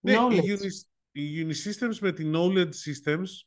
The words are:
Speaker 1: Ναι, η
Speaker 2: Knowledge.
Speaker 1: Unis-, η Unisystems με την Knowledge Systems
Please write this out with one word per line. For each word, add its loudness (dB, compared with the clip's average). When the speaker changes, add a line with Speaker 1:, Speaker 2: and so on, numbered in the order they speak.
Speaker 1:
Ναι, 4
η 8
Speaker 2:
Knowledge. 4
Speaker 1:
Unis-, -4
η -4
Unisystems -4
με 0
την -4
Knowledge 4
Systems -4